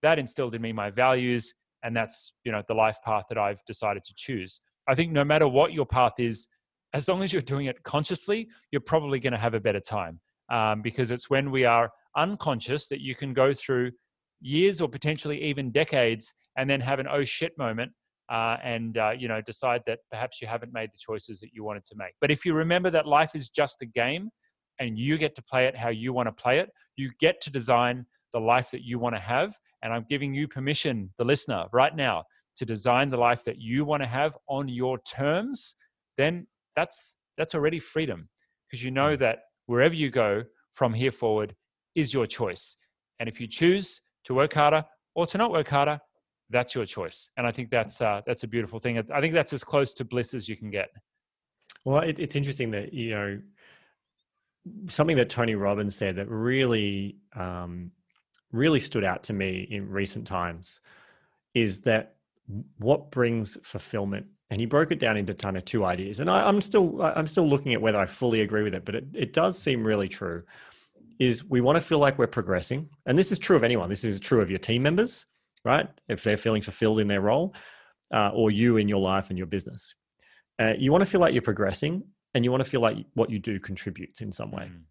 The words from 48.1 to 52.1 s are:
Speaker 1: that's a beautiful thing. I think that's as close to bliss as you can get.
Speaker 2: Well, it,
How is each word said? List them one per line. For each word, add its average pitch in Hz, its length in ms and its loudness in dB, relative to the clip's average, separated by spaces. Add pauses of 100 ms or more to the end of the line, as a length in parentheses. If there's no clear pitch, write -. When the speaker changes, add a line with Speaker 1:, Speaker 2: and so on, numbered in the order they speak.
Speaker 1:
that's 120 160 -4
a 123 60 -8
beautiful 110 320 -4
thing. 117 180 -2 (120)
I 143 100 -2
think 160 140 0
that's 160 180 2
as 139 120 -6
close 139 300 0
to 131 100 -8
bliss 123 300 -4
as 110 140 -8
you 110 80 -8
can 107 140 -12
get. 101 200 -4 (960)
Speaker 2:
Well, 135 180 4
it, 165 160 -2